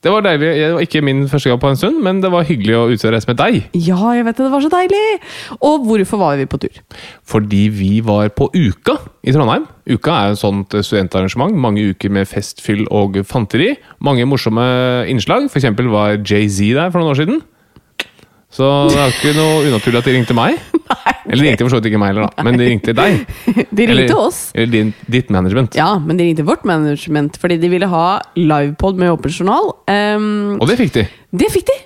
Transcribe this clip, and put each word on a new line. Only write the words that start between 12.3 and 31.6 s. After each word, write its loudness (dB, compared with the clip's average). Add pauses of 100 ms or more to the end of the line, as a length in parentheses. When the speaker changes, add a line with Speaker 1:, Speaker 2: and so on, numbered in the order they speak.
Speaker 1:
og 0 (100)
fanteri. -2 (240)
Mange 0
morsomme 0
innslag. -2
For -2
eksempel 0
var 2
Jay-Z 0
der 0
for 0
noen 0
år 0
siden. -2 (1120)
Så 0 (200)
det 2
er 2
ikke -2
noe 2
unaturlig 0
at 0
de 2
ringte 0
meg. 0 (140)
Speaker 2:
<laughs> -2
Nei. -4 (120)
Speaker 1:
Eller 0
de 4
ringte 0
for 0
så 2
vidt -2
ikke 0
meg, 0
eller 0
da. -6
Men 2
de 4
ringte 0
deg. 2 (220)
Speaker 2:
<laughs> -2
De 2
ringte 2
Speaker 1:
Eller, 2
Speaker 2:
oss. -2
Speaker 1:
eller 0
din, 2 (200)
ditt -2
management. 0
Speaker 2:
Ja, 2
men -2
de 2
ringte 0
vårt 0
management, -2
fordi 0
de 0
ville 0
ha 0 (180)
livepod 0
med 2
Åpen -2
journal. 0 (160)
Ehm, -2
Speaker 1:
Og 0
det 2
fikk 0
de. 0 (280)
Speaker 2:
Det 0
fikk -2